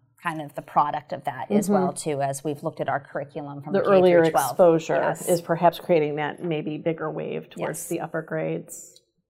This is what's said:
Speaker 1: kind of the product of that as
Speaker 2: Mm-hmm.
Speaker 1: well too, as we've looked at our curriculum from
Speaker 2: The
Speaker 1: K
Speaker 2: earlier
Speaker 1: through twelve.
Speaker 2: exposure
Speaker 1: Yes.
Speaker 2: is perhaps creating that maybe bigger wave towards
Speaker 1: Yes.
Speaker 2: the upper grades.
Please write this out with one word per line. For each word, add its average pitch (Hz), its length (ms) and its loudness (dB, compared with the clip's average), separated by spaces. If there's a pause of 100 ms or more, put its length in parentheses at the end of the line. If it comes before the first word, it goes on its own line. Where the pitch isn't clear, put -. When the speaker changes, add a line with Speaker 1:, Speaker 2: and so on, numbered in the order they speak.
(220)
Speaker 1:
kind 160 180 -6
of 147 140 -14
the 151 80 -8
product 147 500 -2
of 135 120 -8
that 131 260 -8
as 202 160 2
Speaker 2:
Mm-hmm. 202 80 2
Speaker 1:
well 185 180 2
too, 143 300 -4
as 139 200 -4
we've 147 200 -6
looked 160 180 -8
at 151 80 -4
our 135 100 -2
curriculum 143 640 -10
from 151 140 -6
Speaker 2:
The 196 80 2
Speaker 1:
K - 40 -2
Speaker 2:
earlier 185 380 8
Speaker 1:
through 165 60 4
twelve. 147 220 0
Speaker 2:
exposure 165 420 4
Speaker 1:
Yes. 156 340 -2
Speaker 2:
is 170 140 2
perhaps 170 360 2
creating 151 380 0
that 151 260 -6
maybe 156 360 -4
bigger 160 320 -4
wave 156 400 -8
towards 160 300 -8
Speaker 1:
Yes. - 80 -12
Speaker 2:
the 170 120 -4
upper 160 220 -6
grades. - 800 -8 (280)